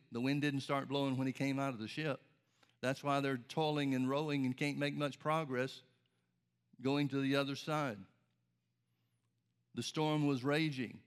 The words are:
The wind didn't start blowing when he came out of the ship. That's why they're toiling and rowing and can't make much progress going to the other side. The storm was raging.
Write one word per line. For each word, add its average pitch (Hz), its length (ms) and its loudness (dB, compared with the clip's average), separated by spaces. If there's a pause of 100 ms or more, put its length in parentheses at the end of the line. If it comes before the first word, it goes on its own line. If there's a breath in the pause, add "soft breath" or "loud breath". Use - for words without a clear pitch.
(120)
The 117 100 -2
wind 139 200 2
didn't 139 200 0
start 135 260 -2
blowing 139 300 0
when 131 100 0
he 127 60 -2
came 139 240 -2
out 139 160 -2
of 110 60 -10
the 110 80 -6
ship. 156 340 -4 (600 soft breath)
That's 131 200 -2
why 139 200 2
they're 135 160 2
toiling 147 580 0
and 127 140 2
rowing 143 360 0
and 127 100 0
can't 143 220 -2
make 143 180 -2
much 143 240 -2
progress 135 640 -2 (1000)
going 143 280 2
to 139 120 0
the 135 160 2
other 139 180 0
side. 143 420 -2 (1800)
The 117 100 -4
storm 151 440 2
was 135 160 2
raging. 143 640 0